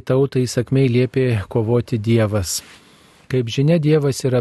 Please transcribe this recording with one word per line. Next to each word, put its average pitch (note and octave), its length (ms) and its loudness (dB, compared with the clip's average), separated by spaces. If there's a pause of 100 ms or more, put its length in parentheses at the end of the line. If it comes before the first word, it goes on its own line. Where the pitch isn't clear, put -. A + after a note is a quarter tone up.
tautai C3 420 0
įsakmiai C3 420 0
liepė B2+ 360 0 (240)
kovoti A#2 520 0
Dievas. G#2+ 600 0 (720)
Kaip B2 160 -2
žinia, D3 320 2
Dievas D3 460 0
yra B2 140 0